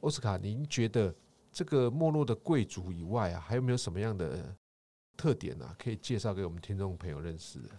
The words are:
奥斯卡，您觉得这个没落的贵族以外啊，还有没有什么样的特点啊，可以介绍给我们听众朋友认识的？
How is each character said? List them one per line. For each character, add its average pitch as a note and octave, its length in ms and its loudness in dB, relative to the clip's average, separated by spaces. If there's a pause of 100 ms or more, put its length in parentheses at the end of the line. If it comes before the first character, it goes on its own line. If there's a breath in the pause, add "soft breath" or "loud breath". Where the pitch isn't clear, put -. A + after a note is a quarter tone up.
奥 D3 80 2
斯 - 100 -2
卡， G2+ 160 0
您 G#2+ 320 -4
觉 A2+ 220 2
得 G#2 260 4 (340)
这 - 140 -4
个 C3 260 4
没 D#3 220 4
落 D3+ 140 4
的 A#2+ 100 2
贵 C#3+ 300 4
族 F#2 260 -6
以 E2+ 120 -6
外 G2 280 2
啊， F2 80 -4
还 F#2 160 -2
有 B2+ 60 2
没 B2+ 100 2
有 A#2+ 60 4
什 - 120 -2
么 F2 80 -4
样 G#2+ 200 0
的 D2+ 360 -4 (640)
特 D3+ 180 2
点 - 280 -4
啊， B1+ 180 -10
可 - 100 -4
以 A2+ 60 -2
介 A2+ 240 -2
绍 G#2+ 140 0
给 F#2+ 100 -2
我 F2 60 -2
们 E2 120 -8
听 G2+ 160 -4
众 F#2+ 200 -2
朋 F2 120 -6
友 D2 120 -6
认 D#2+ 180 -6
识 - 200 -14
的？ A1 200 -12